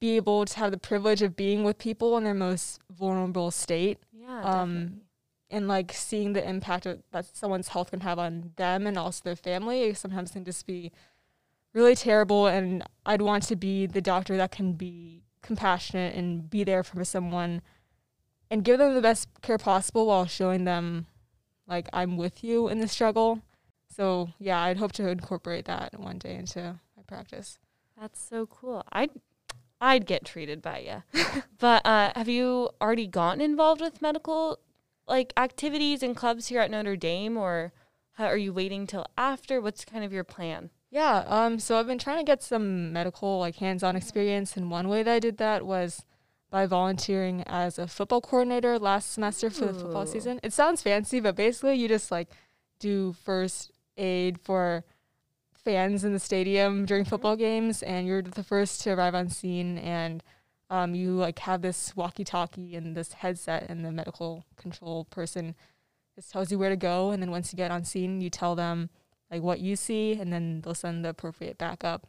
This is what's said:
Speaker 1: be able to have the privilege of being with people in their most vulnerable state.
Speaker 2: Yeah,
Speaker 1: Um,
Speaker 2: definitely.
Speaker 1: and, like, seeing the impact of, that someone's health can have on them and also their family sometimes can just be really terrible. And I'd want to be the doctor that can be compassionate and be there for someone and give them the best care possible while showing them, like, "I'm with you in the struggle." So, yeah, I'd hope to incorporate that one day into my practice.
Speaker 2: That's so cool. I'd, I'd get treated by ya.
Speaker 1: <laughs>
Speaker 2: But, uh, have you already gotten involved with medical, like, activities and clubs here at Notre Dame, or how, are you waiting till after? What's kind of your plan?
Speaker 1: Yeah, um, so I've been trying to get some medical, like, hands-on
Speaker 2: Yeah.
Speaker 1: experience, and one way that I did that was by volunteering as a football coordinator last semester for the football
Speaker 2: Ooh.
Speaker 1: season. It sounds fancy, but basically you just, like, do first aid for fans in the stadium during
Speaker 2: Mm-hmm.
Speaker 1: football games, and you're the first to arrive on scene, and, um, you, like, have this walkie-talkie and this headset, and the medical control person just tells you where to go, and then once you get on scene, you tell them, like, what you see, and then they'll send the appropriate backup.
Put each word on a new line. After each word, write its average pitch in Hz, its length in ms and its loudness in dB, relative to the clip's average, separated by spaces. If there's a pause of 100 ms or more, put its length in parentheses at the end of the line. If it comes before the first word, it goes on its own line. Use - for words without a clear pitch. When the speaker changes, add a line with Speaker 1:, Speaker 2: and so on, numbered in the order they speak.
Speaker 1:
be 226 160 2
able 208 300 4
to - 120 -8
have 208 120 0
the 180 80 -2
privilege 208 420 2
of 190 160 2
being 202 280 2
with 208 120 2
people 233 400 2
in 220 80 2
their 208 80 2
most 185 480 -2 (100)
vulnerable 185 600 -2
state. 175 480 0 (120)
Speaker 2:
Yeah, 240 300 -14
Speaker 1:
Um, 185 340 0
Speaker 2:
definitely. 175 260 -6 (500)
Speaker 1:
and, 202 180 -2
like, 190 240 0
seeing 208 400 -2
the 196 160 0
impact 185 380 -4
of, - 240 -6
that 180 160 -6 (100)
someone's 190 320 -4
health 180 220 -4
can 185 100 -6
have 175 180 -2
on 170 380 -4
them 185 300 0
and 202 100 -2
also 175 260 -4
their 175 140 -4
family 214 560 0
sometimes 185 380 -6
can 185 160 -12
just - 200 -10
be 175 260 -10 (840)
really 240 200 10
terrible. 208 520 6
And 185 360 2 (220)
I'd 208 160 2
want 208 280 2
to 226 60 0
be 196 300 0
the 190 160 -2
doctor 190 380 0
that 185 140 0
can 185 200 -2
be 170 520 -10 (180)
compassionate 185 720 -2
and 170 320 -4
be 202 160 0
there 190 180 2
for 180 220 -6
someone 175 560 -2 (880)
and 214 140 0
give 247 140 8
them 277 160 6
the 247 80 4
best 226 260 4 (140)
care 220 160 2
possible 202 480 2
while 190 180 6
showing 185 400 0
them, 170 420 -2 (600)
like, 175 260 -6
"I'm 180 240 0
with 175 260 -4
you 233 260 2
in 220 120 0
the 220 80 0
struggle." 226 540 4 (500)
So, 180 460 0
yeah, 180 240 0
I'd 180 140 2
hope 208 160 -2
to 196 160 -2
incorporate 175 560 -4
that 185 340 -6
one 185 200 -10
day 185 180 -10
into 180 420 -10 (180)
my 196 120 -20
practice. - 500 -16 (420)
Speaker 2:
That's - 220 -14
so 226 240 -6
cool. 247 460 -12
I'd, 277 180 0 (720)
I'd 254 260 6
get 185 180 -2
treated 156 380 -12
by 160 160 -8
ya. 185 220 -10 (120)
Speaker 1:
<laughs> 285 300 0 (160)
Speaker 2:
But, 240 260 6
uh, 208 300 6
have 226 140 -2
you 247 420 2 (100)
already 220 280 2
gotten 175 320 2
involved 302 400 6
with 320 200 -4
medical, 311 600 0 (480)
like, 254 280 2
activities 285 680 0
and 247 120 -2
clubs 233 300 -2
here 247 140 0
at 202 100 4
Notre 208 240 -2
Dame, 185 420 -2
or 175 360 -2 (400)
how, 220 140 -4
are 196 100 2
you 196 160 -2
waiting 190 340 -4
till 190 200 -6 (120)
after? 262 420 0
What's 208 240 -6
kind 220 200 -8
of 196 80 -8
your 185 120 -4
plan? 165 460 -10 (200)
Speaker 1:
Yeah, 269 360 2
um, 226 320 2
so 226 180 0
I've 226 120 2
been 254 100 -2
trying 285 200 -4
to 311 60 -2
get 277 200 4
some 190 480 -2
medical, 185 480 -2
like, 170 160 -2
hands-on 190 400 0
Speaker 2:
Yeah. - 20 0
Speaker 1:
experience, 202 580 -2
and 180 140 -4
one 175 180 -2
way 214 140 2
that 233 100 4
I 233 60 4
did 226 200 0
that 214 280 0
was 180 380 -2 (440)
by 196 160 2
volunteering 185 760 0
as 175 340 -2
a 175 120 -6
football 240 320 0
coordinator 247 580 2
last 202 340 2
semester 214 380 -2
for 233 160 -2
the 190 80 -2
football 180 300 -4
Speaker 2:
Ooh. - 20 -4
Speaker 1:
season. 226 380 -4
It 220 80 -6
sounds 320 280 4
fancy, 214 380 2
but 208 160 2
basically 240 400 2
you 240 140 2
just, 214 240 0
like, 175 180 -2 (480)
do 196 360 0 (100)
first 185 480 -2 (240)
aid 180 440 0
for 175 420 0 (680)
fans 196 520 0
in 202 100 0
the 190 40 0
stadium 196 680 2
during 202 180 2
Speaker 2:
Mm-hmm. - 60 -4
Speaker 1:
football 214 260 0
games, 220 460 0
and 180 240 -4
you're 190 160 0
the 180 200 -8
first 202 400 0
to 202 100 0
arrive 180 220 2
on 180 140 -2
scene, 175 480 -4
and, 165 460 -4 (480)
um, 180 240 0
you, 180 220 0
like, 170 240 0
have 185 200 -2
this - 340 -4
walkie-talkie 175 800 -6
and 165 220 -8
this 165 160 -8
headset, 175 560 -4
and 170 160 -8
the 165 80 -6
medical 165 540 -8 (100)
control 165 480 -2
person 170 500 -6 (600)
just - 180 -20
tells 190 180 -2
you 202 80 2
where 190 120 2
to 190 60 2
go, 185 340 2
and 196 120 -2
then 175 80 -2
once 175 220 -4
you 175 60 -8
get 175 120 -2
on 175 140 -2
scene, 185 380 -2
you 175 80 -4
tell 175 240 0
them, 170 340 -2 (420)
like, 170 120 -6
what 175 180 0
you 190 160 -2
see, 214 380 0
and 185 180 -4
then 165 300 -4
they'll 170 120 -6
send 170 300 -6
the 165 60 -4
appropriate - 480 -10
backup. 170 500 -6